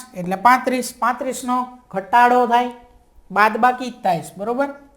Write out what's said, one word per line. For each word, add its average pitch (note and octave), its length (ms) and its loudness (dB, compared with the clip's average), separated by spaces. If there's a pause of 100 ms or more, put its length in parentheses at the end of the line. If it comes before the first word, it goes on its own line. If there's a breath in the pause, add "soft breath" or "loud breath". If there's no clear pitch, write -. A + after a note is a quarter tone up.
(140)
એટલે F3+ 220 -6
પાંત્રીસ. B3 560 2
પાંત્રીસનો B3 640 -4 (320)
ઘટાડો A#3+ 580 4
થાય, A#3+ 240 0 (600)
બાદબાકી A#3 600 0
જ - 120 -16
થાય F3 180 -2
છે. - 160 -16
બરોબર? A#3+ 320 -4 (280)